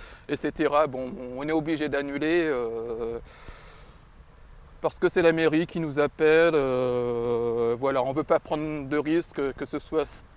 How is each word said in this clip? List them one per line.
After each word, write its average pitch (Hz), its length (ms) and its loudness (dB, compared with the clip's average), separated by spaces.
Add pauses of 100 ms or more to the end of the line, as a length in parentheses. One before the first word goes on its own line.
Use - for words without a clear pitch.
(280)
et 143 80 -2
cetera, 147 500 2
bon, 127 280 -8 (200)
on 139 140 -6
est 156 40 0
obligé 151 360 0
d'annuler, 143 560 0
euh, 117 720 -4 (1600)
parce - 160 -2
que - 100 2
c'est 185 140 2
la 165 100 6
mairie 160 340 2
qui 170 140 -6
nous 147 180 -2
appelle. 156 560 4
Euh, 120 1300 0
voilà, 135 220 2
on 135 80 0
ne 131 40 -4
veut 151 80 0
pas 156 160 2
prendre 151 480 -4
de 143 120 -2
risques, 147 560 -2
que 143 100 -8
ce 147 140 -8
soit - 420 -4 (160)